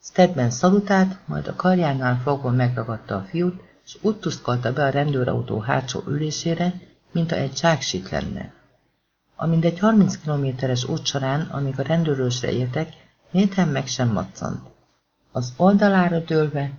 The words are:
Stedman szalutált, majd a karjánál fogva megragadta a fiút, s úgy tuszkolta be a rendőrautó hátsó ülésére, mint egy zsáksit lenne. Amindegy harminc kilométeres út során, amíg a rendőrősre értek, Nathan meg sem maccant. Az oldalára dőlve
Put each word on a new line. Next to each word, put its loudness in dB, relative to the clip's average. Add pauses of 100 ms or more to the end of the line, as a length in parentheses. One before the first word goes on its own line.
Stedman 2
szalutált, 2
majd -6
a -6
karjánál 2
fogva 0
megragadta 0
a -4
fiút, -2 (240)
s -20
úgy 0
tuszkolta -4
be 0
a 2
rendőrautó 0
hátsó -4
ülésére, -2 (380)
mint -2
egy -4
zsáksit -2
lenne. -6 (840)
Amindegy 0
harminc 4
kilométeres -2
út -4
során, -2
amíg -4
a 0
rendőrősre 0
értek, -4 (380)
Nathan 2
meg -2
sem 0
maccant. -6 (720)
Az -6
oldalára 4
dőlve 0